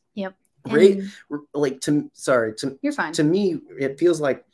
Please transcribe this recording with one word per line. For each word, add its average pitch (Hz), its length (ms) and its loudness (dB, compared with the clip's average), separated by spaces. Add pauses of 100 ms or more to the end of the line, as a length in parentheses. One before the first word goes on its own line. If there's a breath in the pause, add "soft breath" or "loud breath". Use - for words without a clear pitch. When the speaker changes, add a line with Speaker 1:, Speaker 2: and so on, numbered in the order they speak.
(140)
Speaker 1:
Yep. 190 200 -10 (360)
Speaker 2:
Re-, 196 220 8
Speaker 1:
And 196 180 -8 (200 loud breath)
Speaker 2:
r-, 147 100 -8 (120)
like, 143 300 -2
to, 147 300 0
sorry, 113 460 0
to, 135 240 -8
Speaker 1:
You're 285 100 -4
fine. 170 220 -6
Speaker 2:
to 160 100 0
me, 180 360 0 (180)
it 139 200 -4
feels 165 220 2
like 135 340 -2